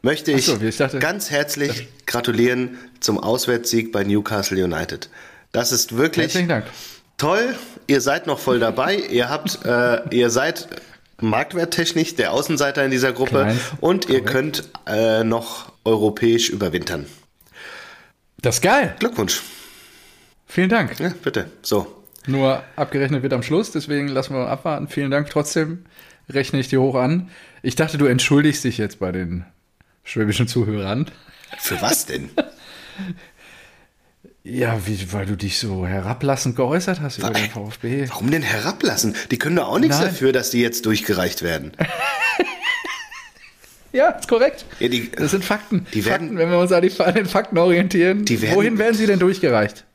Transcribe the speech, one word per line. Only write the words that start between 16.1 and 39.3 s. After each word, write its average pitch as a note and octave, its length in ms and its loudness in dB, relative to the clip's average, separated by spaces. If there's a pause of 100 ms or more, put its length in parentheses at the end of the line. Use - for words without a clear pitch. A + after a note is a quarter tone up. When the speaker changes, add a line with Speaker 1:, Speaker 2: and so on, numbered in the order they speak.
Speaker 1:
überwintern. F2 560 -4 (1400)
Speaker 2:
Das - 140 0
ist - 60 -2
geil. A3 360 4
Speaker 1:
Glückwunsch. A3 420 -2 (1040)
Speaker 2:
Vielen F#3 220 0
Dank. G3 320 0
Speaker 1:
Ja, E3 120 -2 (100)
bitte. F#2 240 -2 (160)
So. - 300 -2 (340)
Speaker 2:
Nur C3+ 360 0 (120)
abgerechnet C#3 480 0
wird C#3 100 -2
am B2 120 -2
Schluss, F#3+ 260 0
deswegen C#3+ 380 -4
lassen C3+ 260 -4
wir C3 60 -2
mal B2 100 -4
abwarten. D3 380 -4
Vielen C#3 240 -2
Dank D3 180 0
trotzdem. D#3+ 540 -2 (440)
Rechne C3+ 300 0
ich C3 100 -2
dir C3+ 120 4
hoch C3+ 160 2
an. D#3+ 340 0 (320)
Ich B2+ 140 -2
dachte, D#3 220 0
du C#3+ 80 6
entschuldigst C#3+ 580 4
dich A#2+ 140 -2
jetzt G#2 200 -4
bei F#2 140 -4
den F2+ 320 -4 (640)
schwäbischen A2 420 0
Zuhörern. G#2+ 640 -2 (480)
Speaker 1:
Für - 240 -4
was - 240 0
denn? - 280 -8
Speaker 2:
<laughs> D#4+ 60 0 (2000)
Ja, A#2 380 0
wie, F#2+ 260 -4
weil G2+ 140 -2
du G2+ 100 -2
dich G2 220 -4
so F#2+ 300 -2
herablassend G#2+ 680 -2
geäußert D#3 460 0
hast C#3+ 180 -6
über - 100 -4
Speaker 1:
Wa-, - 40 -2
Speaker 2:
den G#2+ 180 -2
V G#2 160 -10
F A2 140 -14
B. C3 280 -2
Speaker 1:
warum A#2+ 220 -2
denn D#3+ 120 2
herablassen? A2+ 760 -2 (160)